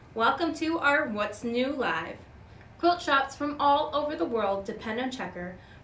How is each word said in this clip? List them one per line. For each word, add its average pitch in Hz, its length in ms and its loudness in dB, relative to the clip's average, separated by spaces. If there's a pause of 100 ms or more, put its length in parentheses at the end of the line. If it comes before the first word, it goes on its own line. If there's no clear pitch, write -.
(160)
Welcome 277 380 2
to 320 260 -2
our 285 260 4
What's 208 380 -4
New 240 240 0
Live. 175 480 -4 (640)
Quilt 349 200 4
shops 269 360 2
from 294 240 -4
all 285 340 4
over 294 220 -2
the 339 80 -2
world 208 400 0
depend 220 340 -6
on 254 140 -2
Checker 180 420 -8 (300)